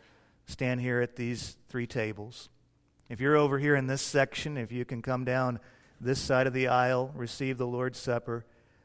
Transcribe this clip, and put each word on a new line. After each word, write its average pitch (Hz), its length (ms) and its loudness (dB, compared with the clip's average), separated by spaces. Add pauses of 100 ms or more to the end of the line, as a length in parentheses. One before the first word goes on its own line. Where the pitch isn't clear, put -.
(480)
stand 127 340 -2
here 123 200 2
at 120 140 -2
these 120 420 -6 (100)
three 120 180 -4
tables. 107 640 -6 (600)
If 110 100 -10
you're 143 160 4
over 143 240 6
here 147 160 4
in 131 120 2
this 135 140 -2
section, 143 560 0
if 113 140 -6
you 123 140 -4
can 117 160 -8
come 127 240 -2
down 123 340 0 (400)
this 127 200 0
side 131 280 4
of 127 60 -2
the 127 160 2
aisle, 127 460 4
receive 127 420 -4
the 123 100 -2
Lord's 123 320 -4
Supper, 117 460 -4 (400)